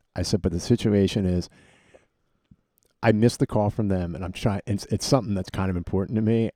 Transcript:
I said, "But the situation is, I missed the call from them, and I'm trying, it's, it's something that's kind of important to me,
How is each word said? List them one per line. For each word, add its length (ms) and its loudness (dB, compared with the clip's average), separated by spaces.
I 60 -4
said, 180 -2
"But 100 0
the 80 -4
situation 680 2
is, 220 0
I 120 6
missed 260 4
the 80 2
call 220 0
from 180 -2
them, 280 -2
and 100 -8
I'm 80 -6
trying, 340 -2
it's, 200 -4
it's 180 -4
something 280 0
that's 160 -4
kind 220 -2
of 60 -2
important 400 -2
to 40 2
me, 340 2